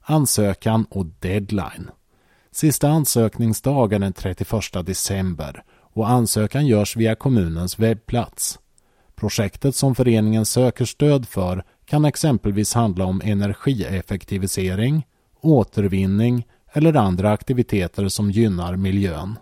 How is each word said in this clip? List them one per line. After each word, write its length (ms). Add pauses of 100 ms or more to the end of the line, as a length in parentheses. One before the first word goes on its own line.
Ansökan 880
och 160
deadline. 840 (600)
Sista 380
ansökningsdag 1040
är 60
den 140
trettioförsta 720
december 920
och 380
ansökan 560
görs 300
via 180
kommunens 640
webbplats. 800 (560)
Projektet 640
som 180
föreningen 520
söker 380
stöd 440
för 360 (200)
kan 200
exempelvis 720
handla 300
om 200
energieffektivisering, 1800 (340)
återvinning 1040 (260)
eller 240
andra 360
aktiviteter 760
som 220
gynnar 460
miljön. 640